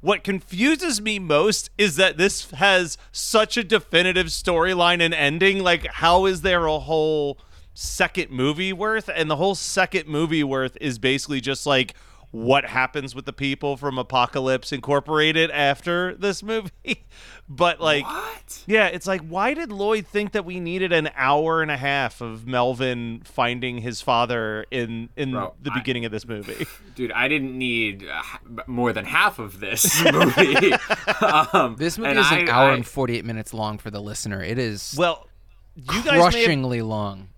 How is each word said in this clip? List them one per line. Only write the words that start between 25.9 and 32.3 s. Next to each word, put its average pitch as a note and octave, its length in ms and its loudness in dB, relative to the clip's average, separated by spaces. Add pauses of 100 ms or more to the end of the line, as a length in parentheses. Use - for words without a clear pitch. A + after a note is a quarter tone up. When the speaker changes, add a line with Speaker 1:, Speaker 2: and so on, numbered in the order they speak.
Speaker 1:
of A2+ 80 -6
this G#2+ 160 -8
movie? A2+ 400 -8 (140)
Speaker 2:
<laughs> - 140 -20
Dude, A#2+ 180 -4
I B2 160 0
didn't C3+ 280 -2
need, A2+ 480 -2
uh, D2 160 -8
h-, - 200 -12 (120)
b-, A2+ 140 -10
more A#2+ 240 0
than G#2 140 -4
half F#3 340 0
of G2 220 -12
this A#2 440 0
<laughs> D#4+ 60 8
movie. G3+ 640 4 (480)
Um, D3 560 2
Speaker 3:
This E3 200 -2
movie D3 120 -2
Speaker 2:
and - 100 2
Speaker 3:
is C#3 100 6
an E3+ 200 2